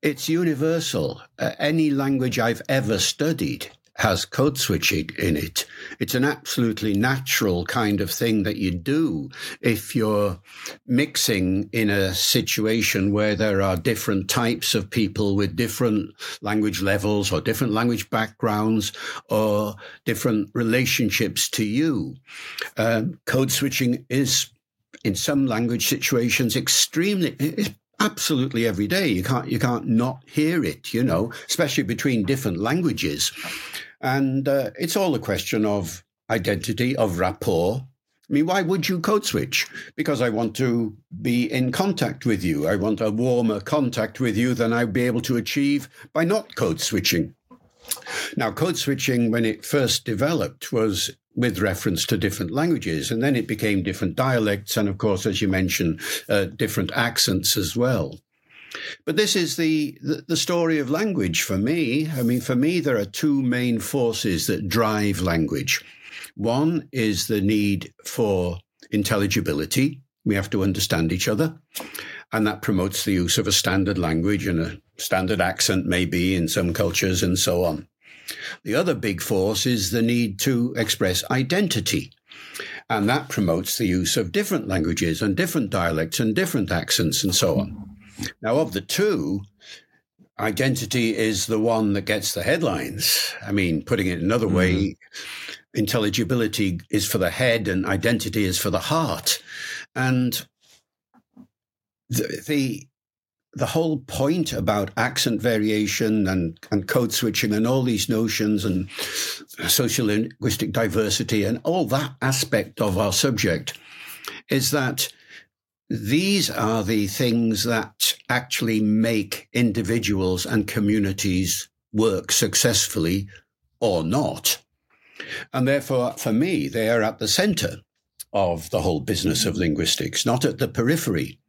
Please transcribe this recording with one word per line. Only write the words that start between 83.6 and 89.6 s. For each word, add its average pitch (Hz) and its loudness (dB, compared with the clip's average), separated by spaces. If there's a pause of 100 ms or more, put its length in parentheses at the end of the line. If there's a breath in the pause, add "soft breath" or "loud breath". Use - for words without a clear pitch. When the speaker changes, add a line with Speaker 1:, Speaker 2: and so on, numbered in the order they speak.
Speaker 1:
the 117 0
use 90 2
of 104 -2
different 196 -2
languages 82 0
and 101 0
different 165 -2
dialects 82 -2
and 110 0
different 120 0
accents - 0
and 90 0
so 80 4
on. - -8 (440 loud breath)
Now, 117 0
of 143 -2
the 98 -2
two, 123 0 (960 loud breath)